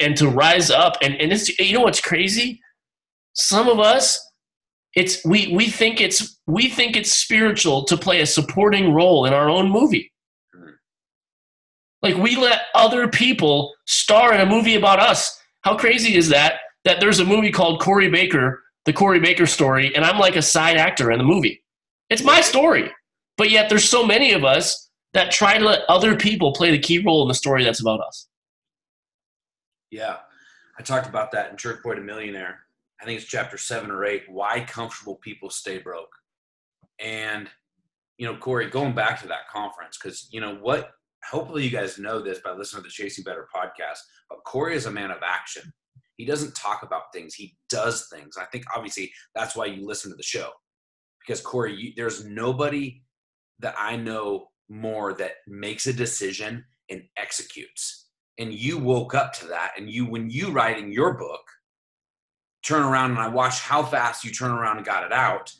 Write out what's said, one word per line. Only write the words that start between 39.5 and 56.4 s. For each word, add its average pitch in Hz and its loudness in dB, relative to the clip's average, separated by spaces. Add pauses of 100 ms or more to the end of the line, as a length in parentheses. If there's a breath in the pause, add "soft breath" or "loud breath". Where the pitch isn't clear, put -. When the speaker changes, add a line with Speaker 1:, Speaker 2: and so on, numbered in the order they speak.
Speaker 2:
conference, 101 -12
'cause, - -18
you 110 -14
know 104 -12
what, 117 -6 (320)
hopefully 156 -10
you 123 -4
guys 98 -8
know 107 -10
this 95 -10
by 92 -14
listening 98 -16
to 90 -20
the 90 -20
Chasing 98 -14
Better 87 -16
podcast, 87 -12 (320)
but - -20
Corey 160 -6
is 123 -8
a 107 -10
man 101 -12
of 87 -12
action. - -10 (440)
He 117 -16
doesn't 147 -8
talk 104 -10
about 87 -12
things, 82 -20
he 101 -20 (120)
does 113 -6
things. 78 -20
I 92 -12
think 120 -16 (100)
obviously 101 -12 (220 soft breath)
that's 110 -10
why 110 -8
you 98 -14
listen 101 -14
to - -20
the - -20
show, - -10 (720)
because 113 -10
Corey, 113 -8
you, 117 -16
there's 113 -10
nobody 127 -8 (560)
that 117 -10
I 107 -8
know 110 -10 (200)
more 107 -10
that 95 -12 (100)
makes 101 -12
a 131 -4
decision 110 -10 (240)